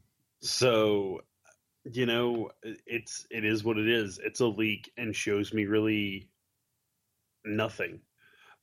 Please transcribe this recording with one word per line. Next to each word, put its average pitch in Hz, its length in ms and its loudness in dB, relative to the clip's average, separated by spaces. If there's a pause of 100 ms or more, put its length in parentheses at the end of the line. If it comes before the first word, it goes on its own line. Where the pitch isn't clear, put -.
(400)
So, 104 800 2 (640)
you 123 220 -2
know, 117 440 0 (360)
it's, 117 440 -8
it 113 140 -4
is 107 180 2
what 113 140 2
it 107 120 2
is. 110 360 2
It's - 160 -4
a 127 60 4
leak 107 500 0
and 113 180 -4
shows 104 380 0
me 107 140 2
really 104 640 0 (1120)
nothing. 104 560 -2 (640)